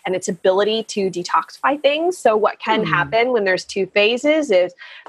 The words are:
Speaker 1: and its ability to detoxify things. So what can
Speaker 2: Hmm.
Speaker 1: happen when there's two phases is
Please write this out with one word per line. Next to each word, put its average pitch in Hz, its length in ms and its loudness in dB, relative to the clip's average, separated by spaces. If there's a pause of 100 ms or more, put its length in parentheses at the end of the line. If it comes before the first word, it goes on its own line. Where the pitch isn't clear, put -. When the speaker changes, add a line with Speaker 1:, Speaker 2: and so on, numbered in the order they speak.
Speaker 1:
and 185 100 -2
its 180 120 -8
ability 202 560 0
to 190 260 -4
detoxify 175 720 -4
things. 320 340 0
So 214 220 2
what 208 200 0
can 220 280 -2
Speaker 2:
Hmm. 160 80 -4
Speaker 1:
happen 220 380 0
when 220 120 2
there's 185 220 0
two 196 180 -4
phases 240 640 2
is 180 220 2 (360)